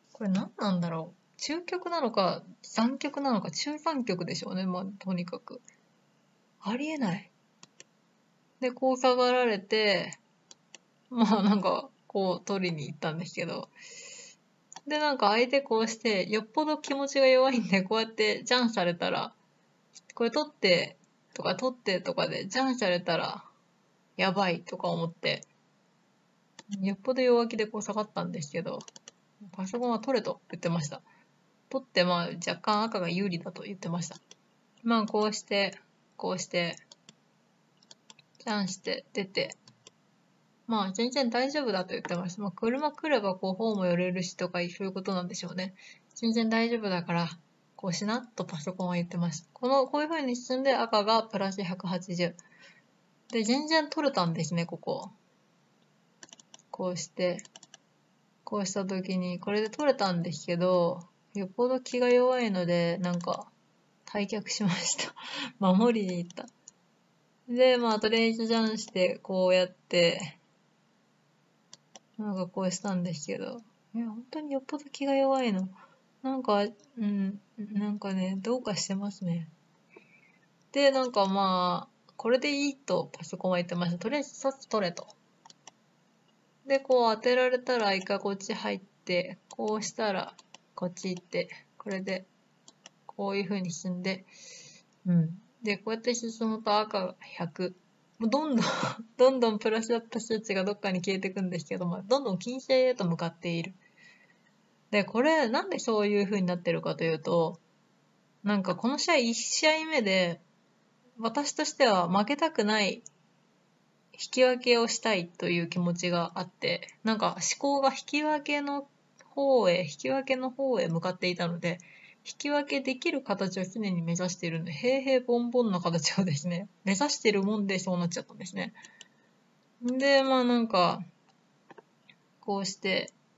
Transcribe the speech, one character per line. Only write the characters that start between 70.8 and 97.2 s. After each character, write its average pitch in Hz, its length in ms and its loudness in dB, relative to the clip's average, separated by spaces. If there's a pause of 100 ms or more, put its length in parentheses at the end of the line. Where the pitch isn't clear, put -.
な 208 100 -4
ん 190 40 -2
か 185 100 -2
こ 190 160 -6
う 185 80 0
し 180 80 -4
た 196 160 -4
ん 180 80 0
で 180 120 -2
す 151 120 -10
け - 120 -6
ど。 - 220 -8 (340)
い 226 40 -4
や、 233 80 -4
本 220 240 -10
当 311 100 -8
に 294 120 -8
よ 269 80 -2
っ - 60 -6
ぽ 302 120 -6
ど 294 120 -16
気 277 160 -4
が 277 80 2
弱 269 280 4
い 226 100 0
の。 190 160 -2 (540)
な 262 140 -2
ん 254 60 -4
か、 208 200 2
う 208 80 -2 (340)
ん、 202 360 -2 (180)
な 208 320 -4
ん 208 80 -4
か 196 160 -4
ね、 190 240 -2
ど 233 200 -2
う 247 40 -8
か 208 140 -4
し - 100 -4
て 196 80 -4
ま 202 160 -4
す - 140 -10
ね。 170 240 -2 (1200)
で、 277 200 6
な 262 140 2
ん 247 80 -4
か 196 140 4
ま 185 640 2
あ、 - 280 -20
こ 226 140 -2
れ 254 80 6
で 294 120 0 (160)
い 285 40 0
い 277 60 -8
と 170 360 -2
パ - 120 -16
ソ - 120 -10
コ 185 120 -4
ン - 20 2
は 180 60 2
言 175 100 0
っ - 20 -14
て 175 60 -6
ま 175 120 -2
し 170 60 0
た。 175 60 -4
と 220 100 -6
り 285 80 0
あ 285 40 0
え - 20 -4
ず - 120 -12
一 269 180 -2
つ - 160 -20
取 208 180 0
れ 170 60 -4
と。 - 160 -14 (1600)
で、 269 120 2
こ 247 320 4
う 220 40 2
当 220 60 -4
て 247 140 4
ら 254 160 4
れ 254 80 2
た 247 200 0
ら 202 160 4
一 190 100 -2
回 196 160 -2
こ 202 120 -2
っ 190 40 -2
ち 202 180 -8
入 202 220 -4
っ 190 40 -14 (240)
て、 180 340 -2 (120)
こ 214 300 -2
う - 20 -6
し - 100 -8
た 214 200 -2
ら - 220 -4 (400)
こ 180 120 -4
っ 175 80 -8
ち 190 160 -6
行 180 100 -6
っ - 20 -18
て、 175 260 -4 (280)
こ - 140 -10
れ 190 100 -4
で 190 240 -6 (800)
こ 196 240 -6
う 196 60 -2
い 202 40 0
う 196 80 -2
風 202 120 -2
に 180 120 -4
進 180 220 -6
ん 180 80 -6
で、 190 220 -4 (800)
う 180 60 4
ん。 170 260 4 (240)
で、 208 140 -2
こ 220 140 -8
う 226 40 0
や 226 40 -4
っ 220 40 -14
て 240 120 2
進 226 340 -4
む 220 140 -2
と 208 160 4
赤 208 280 0
が - 140 -10